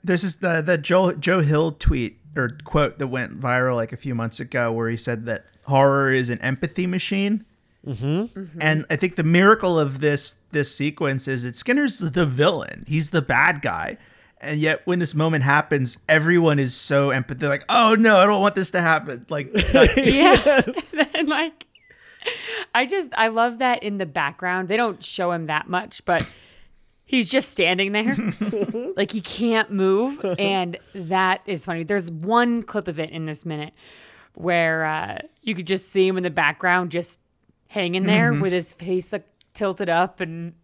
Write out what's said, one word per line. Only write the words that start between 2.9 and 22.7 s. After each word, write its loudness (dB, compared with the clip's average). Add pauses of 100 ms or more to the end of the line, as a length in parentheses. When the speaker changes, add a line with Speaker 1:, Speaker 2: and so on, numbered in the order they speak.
Speaker 1:
that -4
went -6
viral, 0
like, -4
a -12
few -8
months -4
ago -2
where -2
he -4
said -6
that -6 (180)
horror 4
is 0
an -4
empathy -4
machine. -2 (420)
Speaker 2:
Mm-hmm. -8 (340)
Speaker 3:
Mm-hmm. -14
Speaker 1:
And 0
I 0
think -2
the -2
miracle 4
of -2
this, 0 (160)
this -2
sequence -4
is -4
that -8
Skinner's 0
the 0
villain. 0
He's -2
the 2
bad 2
guy. -4 (440)
And -4
yet 0
when 0
this -2
moment 2
happens, 2 (120)
everyone 4
is -2
so 2
empathetic. -4
Like, -2
"Oh 6
no, 6
I 8
don't 4
want 4
this -2
to 0
happen." 0
Like, -4
it's 2
not 8
Speaker 3:
<laughs> -
Yeah. 2
Speaker 2:
<laughs> 6
Yes. -8 (100)
Speaker 3:
<laughs> 0
And, 0
like, -4 (1080)